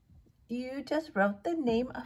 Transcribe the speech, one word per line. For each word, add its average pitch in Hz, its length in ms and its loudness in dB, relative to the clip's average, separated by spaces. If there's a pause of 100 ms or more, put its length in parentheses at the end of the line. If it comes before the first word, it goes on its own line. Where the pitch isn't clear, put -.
(480)
You 254 380 -6
just 311 280 0
wrote 202 280 2
the 339 120 0
name 247 420 2
of 247 100 -10